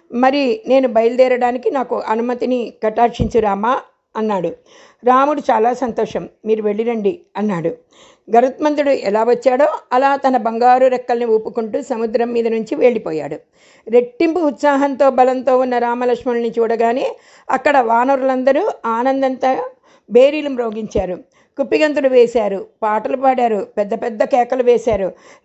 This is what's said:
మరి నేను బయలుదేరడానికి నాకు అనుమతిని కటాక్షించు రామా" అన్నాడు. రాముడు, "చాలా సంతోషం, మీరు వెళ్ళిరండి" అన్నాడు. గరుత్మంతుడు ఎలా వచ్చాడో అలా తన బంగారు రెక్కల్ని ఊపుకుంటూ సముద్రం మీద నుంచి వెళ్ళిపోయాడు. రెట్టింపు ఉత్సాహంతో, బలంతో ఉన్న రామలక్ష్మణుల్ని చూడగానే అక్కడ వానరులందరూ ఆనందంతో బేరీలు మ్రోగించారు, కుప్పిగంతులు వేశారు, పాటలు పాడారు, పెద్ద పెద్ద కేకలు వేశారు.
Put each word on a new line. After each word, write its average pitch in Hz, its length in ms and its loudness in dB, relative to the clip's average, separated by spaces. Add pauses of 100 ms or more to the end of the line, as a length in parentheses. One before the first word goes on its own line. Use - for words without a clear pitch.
(120)
మరి 254 540 0
నేను 254 220 4
బయలుదేరడానికి 240 800 2
నాకు 247 280 -4
అనుమతిని 240 760 -4 (120)
కటాక్షించు 233 560 0
రామా" 208 400 -2 (360)
అన్నాడు. 202 320 -2 (560)
రాముడు, 277 360 4
"చాలా 233 320 0
సంతోషం, 226 560 -4 (180)
మీరు 214 160 0
వెళ్ళిరండి" 208 580 -2 (160)
అన్నాడు. 175 400 -4 (600)
గరుత్మంతుడు 285 540 2
ఎలా 220 340 0
వచ్చాడో 247 420 2 (260)
అలా 277 240 2
తన 269 200 0
బంగారు 240 500 4
రెక్కల్ని 247 400 0
ఊపుకుంటూ 220 560 -2
సముద్రం 233 500 -2
మీద 233 160 0
నుంచి 226 260 -2
వెళ్ళిపోయాడు. 175 640 -2 (500)
రెట్టింపు 247 500 0
ఉత్సాహంతో, 277 720 0
బలంతో 254 480 2
ఉన్న 254 200 0
రామలక్ష్మణుల్ని 240 720 -2
చూడగానే 226 640 -2 (340)
అక్కడ 277 280 2
వానరులందరూ 262 920 0 (160)
ఆనందంతో 262 840 -2 (400)
బేరీలు 285 380 4
మ్రోగించారు, 220 720 -6 (400)
కుప్పిగంతులు 294 500 0
వేశారు, 233 580 2 (160)
పాటలు 220 340 -2
పాడారు, 247 500 0 (120)
పెద్ద 208 160 -2
పెద్ద 233 300 -8
కేకలు 240 380 -2
వేశారు. 220 500 0 (320)